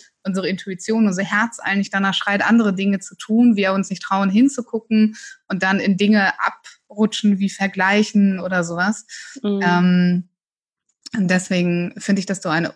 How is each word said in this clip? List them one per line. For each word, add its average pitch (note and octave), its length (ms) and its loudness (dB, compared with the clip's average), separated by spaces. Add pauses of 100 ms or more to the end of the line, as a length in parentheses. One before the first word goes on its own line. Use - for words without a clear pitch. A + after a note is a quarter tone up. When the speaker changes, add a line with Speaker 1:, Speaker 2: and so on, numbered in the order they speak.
(260)
Speaker 1:
unsere F#3 240 -4
Intuition, G3+ 580 -2
unser F#3+ 160 -2
Herz G#3+ 360 -2
eigentlich G3 300 -2
danach G3 240 0
schreit, G3+ 320 -2
andere G#3+ 280 2
Dinge G3 260 -2
zu - 180 -20
tun, A3+ 400 2
wir F#3+ 160 2
uns G3 160 -2
nicht F#3 140 -8
trauen G3 260 0
hinzugucken A3 880 2 (340)
und F#3 140 -6
dann F#3+ 180 0
in F#3+ 160 0
Dinge G3+ 420 2
abrutschen G#3 1000 -2
wie G3 100 0
Vergleichen G3 920 0
oder F3+ 240 -2
sowas. F3 420 -4 (360)
Speaker 2:
Mhm. G3+ 200 -2
Speaker 1:
Ähm, F3+ 680 2 (880)
und F#3+ 120 0
deswegen F3 680 0
finde G3 240 0
ich, F3+ 40 -6
dass F#3+ 160 -6
du F3+ 80 -6
eine E3 260 -2